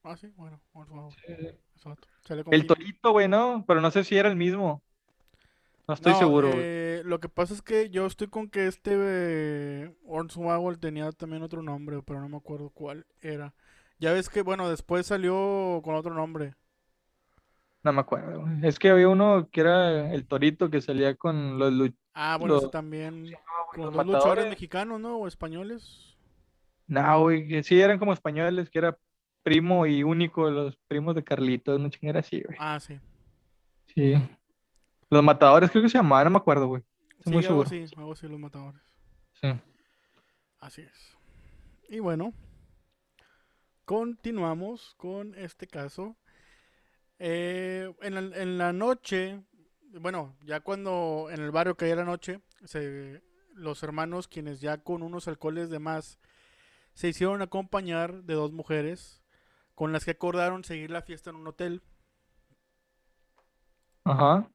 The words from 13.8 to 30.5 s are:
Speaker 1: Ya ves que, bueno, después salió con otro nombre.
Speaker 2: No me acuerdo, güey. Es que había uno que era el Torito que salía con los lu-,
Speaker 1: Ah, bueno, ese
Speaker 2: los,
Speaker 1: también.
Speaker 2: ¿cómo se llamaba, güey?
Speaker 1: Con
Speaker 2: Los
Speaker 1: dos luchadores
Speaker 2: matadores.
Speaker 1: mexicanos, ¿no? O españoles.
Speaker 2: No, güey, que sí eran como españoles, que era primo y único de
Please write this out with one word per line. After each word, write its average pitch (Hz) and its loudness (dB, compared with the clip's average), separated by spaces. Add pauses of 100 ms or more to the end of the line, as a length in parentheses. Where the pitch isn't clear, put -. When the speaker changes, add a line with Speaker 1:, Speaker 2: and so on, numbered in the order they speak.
Speaker 1:
Ya 160 2
ves 185 0
que, 208 -2
bueno, 185 -2
después 175 -2
salió 190 -2
con 160 -4
otro 165 -6
nombre. 160 -6 (1300)
Speaker 2:
No 151 2
me 139 2
acuerdo, 160 -6
güey. 160 -2
Es 151 2
que 190 6
había 185 8
uno 190 4
que 160 -2
era 170 2
el 139 -6
Torito 151 2
que 147 0
salía 139 0
con 143 -2
los 135 4
lu-, 131 2 (200)
Speaker 1:
Ah, 156 -4
bueno, 160 2
ese 139 2
Speaker 2:
los, 135 -10
Speaker 1:
también. 156 -8
Speaker 2:
¿cómo 165 -14
se 165 -16
llamaba, 165 -10
güey? - -16
Speaker 1:
Con 165 -10
Speaker 2:
Los 151 -8
Speaker 1:
dos 156 0
luchadores 139 2
Speaker 2:
matadores. 214 0
Speaker 1:
mexicanos, 202 -8
¿no? 233 -8
O 214 -6
españoles. 180 -14 (680)
Speaker 2:
No, 151 4
güey, 160 2
que 151 -2
sí 180 6
eran 202 6
como 202 0
españoles, 170 -2
que - -2
era 165 0 (440)
primo 165 4
y 147 2
único 165 0
de 151 0